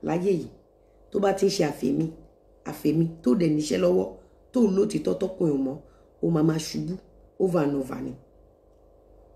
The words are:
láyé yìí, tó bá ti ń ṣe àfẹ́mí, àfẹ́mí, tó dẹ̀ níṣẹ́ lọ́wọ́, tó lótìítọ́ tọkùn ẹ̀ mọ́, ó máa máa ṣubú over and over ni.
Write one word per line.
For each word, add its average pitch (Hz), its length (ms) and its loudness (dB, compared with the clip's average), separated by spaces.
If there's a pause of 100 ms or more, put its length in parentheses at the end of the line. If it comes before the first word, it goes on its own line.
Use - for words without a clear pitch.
láyé 175 280 0
yìí, 143 160 -2 (640)
tó - 80 -2
bá 196 140 2
ti 190 120 2
ń 196 40 4
ṣe 180 200 2
àfẹ́mí, 147 360 -2 (600)
àfẹ́mí, 151 400 0 (160)
tó 247 140 2
dẹ̀ 175 140 2
níṣẹ́ 151 340 0
lọ́wọ́, 185 240 2 (440)
tó 254 100 0
lótìítọ́ 190 580 2
tọkùn 185 320 -2
ẹ̀ 139 140 0
mọ́, 135 120 -6 (460)
ó 85 60 0
máa 151 140 2
máa 160 140 4
ṣubú 160 400 -6 (420)
over 175 240 2
and 143 120 0
over 131 260 -6
ni. 131 120 -10 (1200)